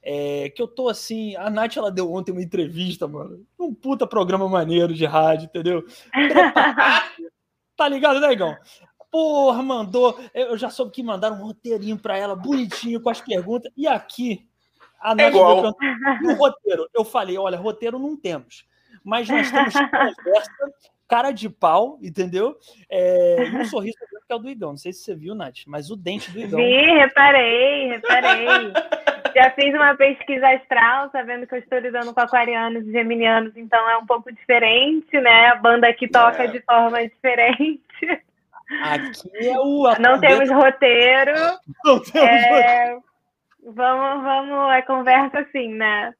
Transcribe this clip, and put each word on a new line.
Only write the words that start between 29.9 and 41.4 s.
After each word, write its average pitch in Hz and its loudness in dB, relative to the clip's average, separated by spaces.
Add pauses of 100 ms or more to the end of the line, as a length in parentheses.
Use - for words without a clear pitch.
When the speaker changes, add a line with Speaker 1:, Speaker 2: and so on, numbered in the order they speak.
Speaker 2:
pesquisa 269 0
astral, 262 2
sabendo 240 -8
que 254 -14
eu 247 -6
estou 254 -6
lidando 240 -6
com 240 0
aquarianos 233 -2
e - -12
geminianos, 226 0
então 226 0
é 226 0
um 233 -8
pouco 233 -4
diferente, 254 0
né? 233 6
A 240 4
banda 240 4
aqui 233 0
toca 233 4
Speaker 3:
É. 240 -2
Speaker 2:
de 240 -10
forma 233 2
diferente. 247 -2 (1000)
Speaker 1:
Aqui 240 -6
é 254 -2
o 285 0 (180)
Speaker 2:
Não 247 6
Speaker 1:
atendente. 269 0
Speaker 2:
temos 269 4
roteiro. 262 4 (520)